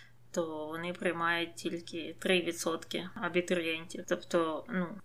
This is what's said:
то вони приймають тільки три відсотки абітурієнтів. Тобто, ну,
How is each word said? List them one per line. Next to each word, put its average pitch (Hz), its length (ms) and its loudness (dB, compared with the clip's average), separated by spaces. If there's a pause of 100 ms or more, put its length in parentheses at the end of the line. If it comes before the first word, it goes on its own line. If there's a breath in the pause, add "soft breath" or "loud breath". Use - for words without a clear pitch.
(320 loud breath)
то 156 340 0
вони 165 260 -4
приймають 170 640 2
тільки 165 640 -6
три 185 240 4
відсотки 165 720 -2
абітурієнтів. 170 960 0
Тобто, 165 600 2
ну, 180 360 -2